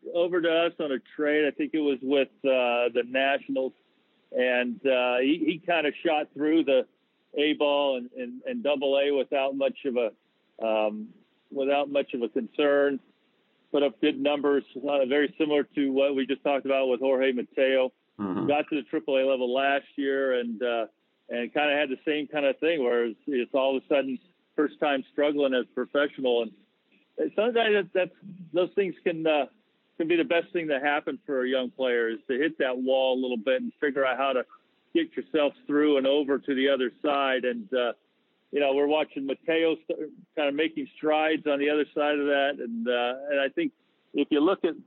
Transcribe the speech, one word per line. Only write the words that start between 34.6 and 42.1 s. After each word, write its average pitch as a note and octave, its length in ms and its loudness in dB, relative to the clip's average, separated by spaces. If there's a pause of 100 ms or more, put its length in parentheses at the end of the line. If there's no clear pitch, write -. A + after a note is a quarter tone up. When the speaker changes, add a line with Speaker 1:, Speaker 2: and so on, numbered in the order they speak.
Speaker 1:
get E3 240 -2
yourself C#3+ 360 0 (140)
through D3 300 4
and C3 100 0
over C#3 320 2
to C3+ 160 -4
the C3 140 2
other B2+ 220 0 (100)
side. C3+ 420 0
And, A#2+ 300 -4
uh, A#2+ 200 0 (580)
you C#3+ 100 -2
know, C#3 120 2
we're C#3+ 140 2
watching D3 380 -2
Mateo D#3+ 580 0
st-, D#3 280 -8 (240)
kinda C#3+ 160 0
making D#3 440 -2
strides D#3 520 0
on C#3+ 120 0
the C#3+ 100 2
other D3 240 2
side D3 260 0